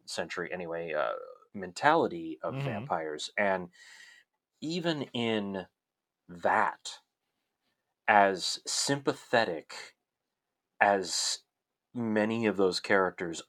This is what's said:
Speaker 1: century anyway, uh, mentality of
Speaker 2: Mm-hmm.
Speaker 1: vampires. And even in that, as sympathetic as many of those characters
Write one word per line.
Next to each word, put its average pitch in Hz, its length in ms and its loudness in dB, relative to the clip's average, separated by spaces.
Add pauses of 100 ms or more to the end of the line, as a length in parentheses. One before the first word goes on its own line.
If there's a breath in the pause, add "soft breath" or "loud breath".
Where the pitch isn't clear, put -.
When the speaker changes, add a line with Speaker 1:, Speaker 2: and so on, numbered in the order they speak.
Speaker 1:
century 87 460 -6
anyway, 85 420 -6
uh, 69 180 0 (420)
mentality 92 880 0
of 80 140 -6
Speaker 2:
Mm-hmm. 139 100 -6
Speaker 1:
vampires. 80 720 -6
And 95 320 0 (880 loud breath)
even 160 440 -2 (100)
in 104 540 -2 (600)
that, 90 720 0 (1080)
as 98 580 6
sympathetic - 1300 -2 (880)
as 98 580 2 (540)
many 113 540 0
of 95 100 0
those 92 220 2
characters 92 680 0